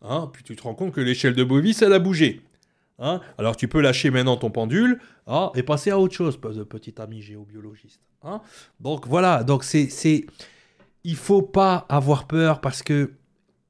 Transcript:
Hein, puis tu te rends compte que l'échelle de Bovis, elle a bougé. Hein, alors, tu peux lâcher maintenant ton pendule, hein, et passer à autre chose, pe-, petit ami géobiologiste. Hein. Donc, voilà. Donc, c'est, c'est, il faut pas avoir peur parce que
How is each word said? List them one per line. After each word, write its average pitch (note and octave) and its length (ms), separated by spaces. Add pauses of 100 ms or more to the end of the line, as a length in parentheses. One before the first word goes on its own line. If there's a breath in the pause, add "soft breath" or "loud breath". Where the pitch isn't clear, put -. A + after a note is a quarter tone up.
Hein, D3 300
puis - 120
tu A#2 120
te - 80
rends A#2 100
compte F3+ 200
que C#3+ 80
l'échelle B2 340
de B2+ 80
Bovis, C#3+ 380
elle G3+ 120
a F#3+ 60
bougé. E3 420 (560)
Hein, D#3+ 240 (160 loud breath)
alors, A2 180
tu - 120
peux D#3 140
lâcher C#3 300
maintenant B2+ 260
ton A#2 140
pendule, F#3 480 (260 loud breath)
hein, D#3+ 300
et B2+ 80
passer D3 260
à G3 100
autre F#3 140
chose, D#3+ 240
pe-, A2 280
petit A2 340
ami A2 220
géobiologiste. G#2 800 (220)
Hein. F#3+ 180 (380 loud breath)
Donc, D3 280
voilà. E3 360
Donc, C3+ 200
c'est, D3 260
c'est, - 360 (800 loud breath)
il E3+ 120
faut G3 260
pas F#3+ 460
avoir C#3+ 400
peur D#3+ 340
parce - 220
que C#3+ 300 (560)